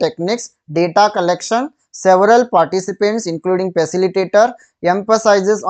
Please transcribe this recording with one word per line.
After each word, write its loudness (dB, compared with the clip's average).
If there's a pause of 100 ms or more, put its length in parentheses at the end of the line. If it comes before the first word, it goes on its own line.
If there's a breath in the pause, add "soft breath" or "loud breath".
techniques -6 (320)
data 2 (100)
collection -2 (420)
Several 4 (140)
participants, -2
including -2
facilitator, 0 (480 soft breath)
emphasizes 0